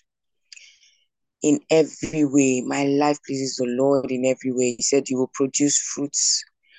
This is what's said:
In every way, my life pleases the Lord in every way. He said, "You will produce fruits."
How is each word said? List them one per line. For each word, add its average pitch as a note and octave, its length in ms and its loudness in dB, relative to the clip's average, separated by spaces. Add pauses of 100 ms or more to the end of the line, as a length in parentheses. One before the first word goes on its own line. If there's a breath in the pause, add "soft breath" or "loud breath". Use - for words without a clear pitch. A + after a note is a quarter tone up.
(1400 soft breath)
In D3 160 2 (100)
every D#3 560 2
way, C3 360 2
my C#3 240 -2
life D3 380 2
pleases C3+ 340 -6
the B2+ 80 -2
Lord C3 460 0
in B2+ 140 -2
every C3 260 -2
way. B2 240 0
He - 60 -12
said, C#3 260 0
"You B2+ 120 -2
will C3 160 -2
produce C#3 420 0
fruits." - 680 -4 (360 soft breath)